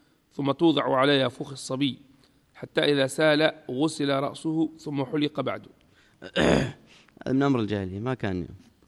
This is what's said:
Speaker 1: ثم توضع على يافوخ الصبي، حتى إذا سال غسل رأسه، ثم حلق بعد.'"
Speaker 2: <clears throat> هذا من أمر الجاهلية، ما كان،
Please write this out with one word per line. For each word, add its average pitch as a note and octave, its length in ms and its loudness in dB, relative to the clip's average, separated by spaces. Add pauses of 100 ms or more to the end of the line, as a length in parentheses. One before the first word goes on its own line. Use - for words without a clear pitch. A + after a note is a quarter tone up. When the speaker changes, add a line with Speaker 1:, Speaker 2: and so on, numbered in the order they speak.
(320)
Speaker 1:
ثم C#3 200 -2
توضع C#3 440 2
على C#3 220 4
يافوخ C3 320 -2
الصبي، C3 480 -4 (560)
حتى - 260 -4
إذا C#3+ 260 2
سال D3+ 460 4 (180)
غسل C#3+ 400 -2
رأسه، D#3 680 -2
ثم C#3 260 -4
حلق D3 360 -2
بعد.'" G#2+ 260 -6 (560)
Speaker 2:
<clears throat> - 160 -8
هذا - 960 -2
من C3+ 100 2
أمر C3+ 180 2
الجاهلية، G2 400 -4
ما B2+ 140 -4
كان، F#2 340 -4 (400)